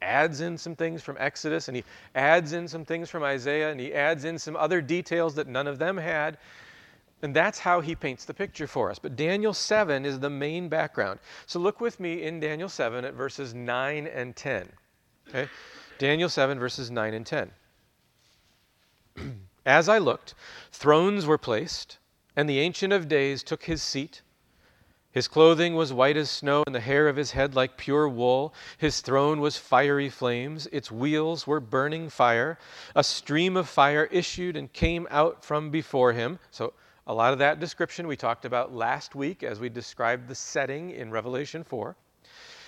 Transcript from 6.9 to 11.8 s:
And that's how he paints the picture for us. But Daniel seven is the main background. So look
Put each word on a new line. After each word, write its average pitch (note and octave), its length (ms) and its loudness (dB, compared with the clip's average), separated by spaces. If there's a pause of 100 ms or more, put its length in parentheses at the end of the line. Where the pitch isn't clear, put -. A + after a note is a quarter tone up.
And C#3+ 120 -2
that's F#3 220 4
how F3+ 240 2
he D#3 140 -4
paints C3 300 -8
the D3+ 80 -12
picture D#3+ 340 -8
for G#2 240 0
us. - 80 -10
But C3 160 -10
Daniel F#3+ 380 0
seven D#3 520 2
is C3+ 140 -4
the C#3+ 100 -2
main D3+ 400 -6
background. D3 500 -2 (280)
So F3 120 -6
look G#3 220 0